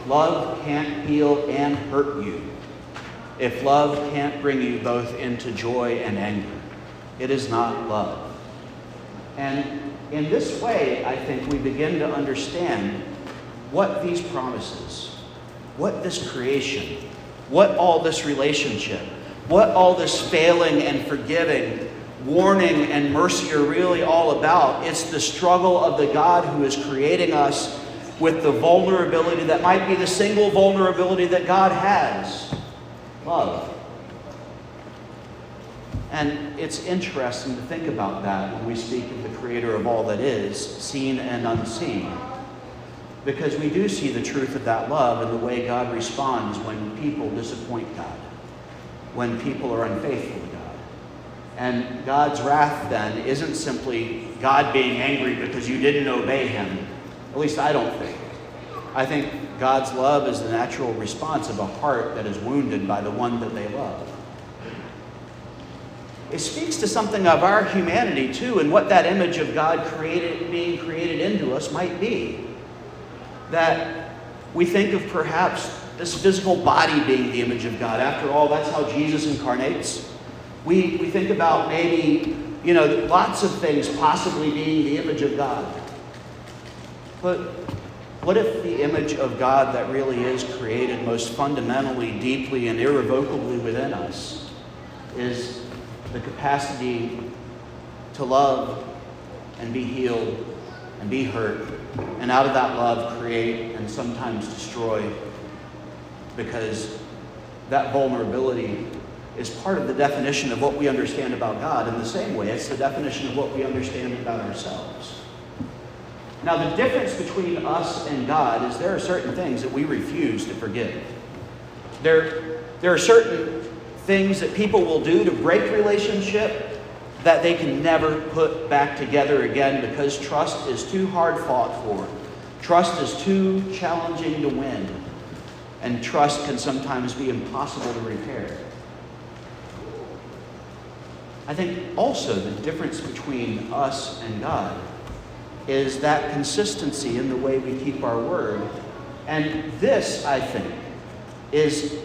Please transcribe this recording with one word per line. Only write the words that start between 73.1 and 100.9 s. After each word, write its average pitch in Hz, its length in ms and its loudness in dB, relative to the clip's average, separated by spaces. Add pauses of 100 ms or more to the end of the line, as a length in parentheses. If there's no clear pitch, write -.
That 165 640 2 (400)
we 175 100 6
think 196 280 4
of - 160 0
perhaps 165 680 0 (200)
this 170 200 -4
physical 190 360 4
body 147 480 6
being 127 260 4
the 120 120 0
image 117 240 0
of 113 140 -4
God. 113 200 0
After 139 320 0
all, 147 160 6
that's 147 240 2
how 151 180 0
Jesus 151 380 2
incarnates. 135 840 -2 (560)
We, 170 320 4
we 165 140 0
think 196 180 0
about 165 380 4
maybe, 160 680 2 (280)
you 175 100 6
know, 151 320 6
lots 190 380 4
of 190 160 2
things 147 280 2 (100)
possibly 151 520 2
being 151 360 2
the 143 120 2
image 156 240 0
of 139 160 2
God. 120 440 -2 (1400)
But 180 160 2 (840)
what 190 160 4
if 196 260 2
the - 180 0
image 147 320 2
of 127 240 0
God 131 380 6
that 123 160 -2
really 131 320 0
is 127 200 0 (120)
created 120 500 -2
most 117 280 -2
fundamentally, 127 880 0
deeply, 127 500 0
and 113 100 0
irrevocably 127 800 2
within 117 340 -2
us - 580 -8 (640)
is 123 460 -4 (500)
the 123 100 -8
capacity 123 960 -2 (920)
to 139 100 -6
love 131 640 2 (720)
and 117 140 -8
be 127 100 -2
healed 120 640 -2 (560)